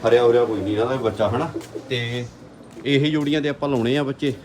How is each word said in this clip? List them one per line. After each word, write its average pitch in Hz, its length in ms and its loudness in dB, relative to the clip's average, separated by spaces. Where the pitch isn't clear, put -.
ਹਰਿਆ 120 160 6
ਹੁਰਿਆ 120 220 6
ਕੋਈ 110 160 -2
ਨਹੀਂ 101 120 -2
ਇਹਨਾਂ 110 140 0
ਦਾ 127 80 -2
ਵੀ 123 100 -4
ਬੱਚਾ, 104 240 0
ਹਨਾ। 135 220 -2
ਤੇ 120 360 -4
ਇਹ 143 260 2
ਜੋੜੀਆਂ 151 300 0
ਤੇ 143 80 -2
ਆਪਾਂ 143 200 -4
ਲਾਉਣੇ 123 280 0
ਆ 147 60 0
ਬੱਚੇ 135 320 -4